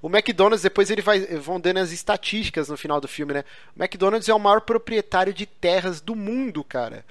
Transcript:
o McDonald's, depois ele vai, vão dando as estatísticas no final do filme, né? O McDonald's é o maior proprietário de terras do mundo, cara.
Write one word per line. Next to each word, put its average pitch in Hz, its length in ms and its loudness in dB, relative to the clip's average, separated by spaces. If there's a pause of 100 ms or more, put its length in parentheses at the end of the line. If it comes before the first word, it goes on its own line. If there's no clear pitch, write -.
o 160 80 -8
McDonald's, 202 540 4
depois 196 280 2
ele 208 120 -2
vai, 202 180 4
vão 170 400 -6
dando 185 200 2
as 170 120 -4
estatísticas 175 760 -4
no 147 80 -8
final 151 200 -4
do 139 80 -4
filme, 143 280 -6
né? 139 100 -4 (320)
O - 60 -6
McDonald's 196 480 0
é - 40 6
o 214 60 4
maior 208 220 6
proprietário 202 720 0
de 202 100 -10
terras 180 560 -2
do 226 160 -8
mundo, 214 480 -6
cara. 113 460 -8